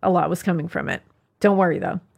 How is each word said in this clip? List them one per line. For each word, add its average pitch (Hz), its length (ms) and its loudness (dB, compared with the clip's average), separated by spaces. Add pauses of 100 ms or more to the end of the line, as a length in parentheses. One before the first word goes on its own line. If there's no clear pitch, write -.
a - 80 -2
lot 165 200 2
was 175 140 -4
coming 170 240 -2
from - 220 -6
it. - 120 -6 (380)
Don't 202 180 4
worry, 180 220 2
though. 92 200 -4 (180)